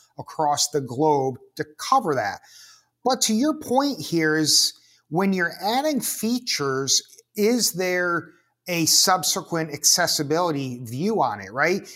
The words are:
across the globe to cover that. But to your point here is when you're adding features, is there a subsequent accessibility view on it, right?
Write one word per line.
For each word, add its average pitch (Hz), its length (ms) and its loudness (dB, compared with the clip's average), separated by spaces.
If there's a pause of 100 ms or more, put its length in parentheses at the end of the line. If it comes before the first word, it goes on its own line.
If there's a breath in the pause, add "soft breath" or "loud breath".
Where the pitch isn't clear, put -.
(180 soft breath)
across 147 520 -2
the 147 100 -2
globe 131 580 0 (160)
to 147 100 -6 (140)
cover 202 380 0
that. 98 240 -2 (640 loud breath)
But 175 160 0
to 220 140 2
your 285 200 2
point 269 460 0
here 156 360 0
is - 360 2 (380 soft breath)
when 190 220 0
you're 175 200 0 (100)
adding 262 380 0
features, 143 1000 -2 (360)
is 214 380 2
there 180 560 -2 (360 loud breath)
a 170 200 0
subsequent 165 840 2
accessibility 147 1080 0
view 156 400 -2
on 107 180 -2
it, 98 120 -12
right? 160 300 2 (140 loud breath)